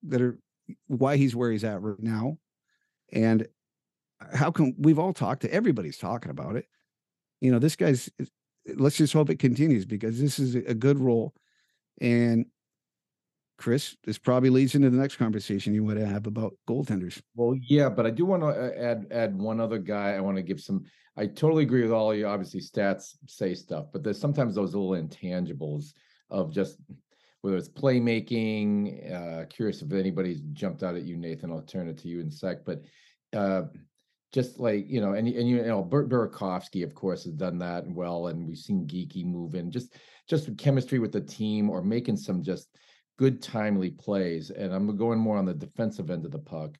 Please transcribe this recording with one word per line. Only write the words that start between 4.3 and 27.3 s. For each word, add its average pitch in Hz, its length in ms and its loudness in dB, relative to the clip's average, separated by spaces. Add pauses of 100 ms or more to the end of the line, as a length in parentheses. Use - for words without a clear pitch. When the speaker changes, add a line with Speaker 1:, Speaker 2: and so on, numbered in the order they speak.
Speaker 1:
how 143 180 4
come 143 260 2
we've 147 220 6
all 180 140 0
talked 123 280 -2
to, 110 120 -4
everybody's 131 440 0
talking 101 340 -6
about 69 240 -6
it. - 100 -6 (760)
You 127 100 6
know, 120 80 6
this 151 160 4
guy's, 151 340 2 (680)
let's 139 220 4
just 156 160 4
hope 151 160 4
it 160 100 0
continues 127 460 4
because 113 340 -4
this 139 200 0
is 127 160 0
a 123 180 -2
good 135 260 4
role. 120 340 2 (680)
And 117 440 4 (1120)
Chris, - 460 0
this 107 160 -4
probably 127 300 6
leads 131 260 6
into 139 140 8
the 123 80 6
next - 180 0
conversation 107 580 0
you 107 100 2
wanna 107 220 0
have 101 220 -2
about 110 280 -4 (120)
goaltenders. 107 540 -4 (140)
Speaker 2:
Well, 120 200 2
yeah, 135 340 4
but 110 160 2
I 113 60 2
do 113 140 0
wanna, 175 240 2
uh, 123 280 -2
add, 113 340 -2
add 113 260 0
one 110 220 -2
other 113 200 0
guy. 101 320 -2
I 98 80 -2
wanna 95 240 0
give 92 180 -6
some, 95 220 -4 (320)
I 107 100 -2
totally 156 380 2
agree 127 180 4
with 113 100 2
all 110 220 4
you. 104 140 0
Obviously, 98 340 -4
stats - 540 -2 (120)
say 92 280 -4
stuff, 82 360 -8
but 87 120 -8
there's 104 160 -2
sometimes 139 360 0
those 95 200 -2
little 95 160 0
intangibles 80 1040 -6 (360)
of 87 220 -4
just 92 260 -2 (640)